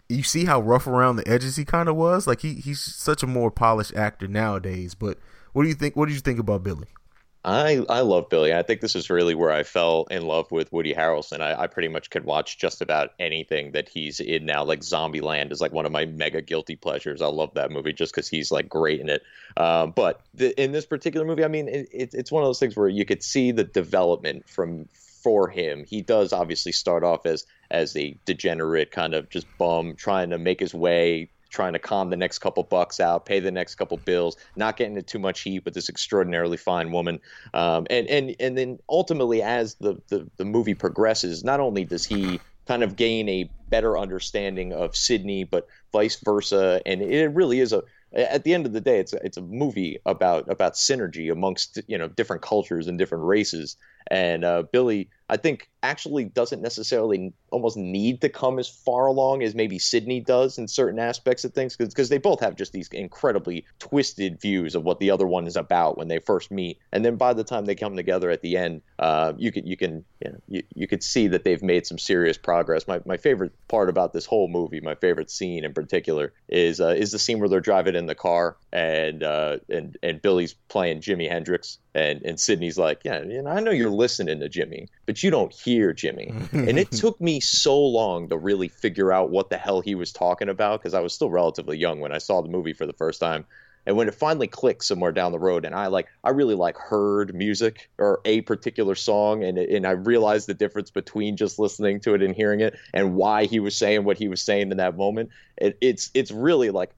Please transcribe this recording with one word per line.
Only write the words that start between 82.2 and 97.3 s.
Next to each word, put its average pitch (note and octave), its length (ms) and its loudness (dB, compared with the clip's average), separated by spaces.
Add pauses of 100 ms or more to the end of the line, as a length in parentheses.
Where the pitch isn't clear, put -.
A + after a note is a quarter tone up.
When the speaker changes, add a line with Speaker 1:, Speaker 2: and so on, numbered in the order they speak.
Speaker 2:
and E2 160 -6
Sydney's F2 400 0
like, D#2 260 0
"Yeah, E2 200 -4
you A#2 180 -8
know, C#3+ 80 -8
I F3+ 80 -2
know A3 140 0
you're A#2 180 2
listening G2+ 480 0
to D2 100 -6
Jimmy, - 400 -6 (180)
but G#2+ 180 -4
you F#3+ 80 4
don't A2 200 2
hear A2+ 400 2
Jimmy." - 400 -6 (100)
Speaker 1:
<laughs> - 100 -8
Speaker 2:
And C3 260 2
it G3+ 140 0
took G#3+ 280 0
me D#3+ 200 2
so - 360 4
long A2+ 520 2
to E2+ 80 0
really F#2 320 0
figure F#2+ 420 0
out F#2 200 4
what F#2+ 200 2
the F2+ 60 0
hell F#2+ 240 0
he G2+ 160 -2
was F2 160 -6
talking F2+ 360 0
about, G#2 320 0
'cause F2 140 -4
I F#2 60 2
was F2 120 -2
still B2+ 180 -2
relatively D#2+ 460 0
young D#2+ 220 0
when D2 140 -6
I D#2 60 -4
saw F#2 220 0
the D#2+ 80 -6
movie E2+ 240 -4
for D#2+ 140 -4
the D2 60 -8
first - 280 -4
time. D#2+ 260 -2 (380)
And G#2 120 2
when A2+ 100 2
it G#2 80 -2
finally D3+ 320 0
clicked - 380 0
somewhere F2+ 260 0
down F2 220 0
the E2 80 -6
road, F2 240 2
and D#2+ 100 -8
I, G2 140 -2
like, F#2+ 180 0 (160)
I - 80 2
really, C3+ 240 2
like, F2 220 0
heard G2+ 580 0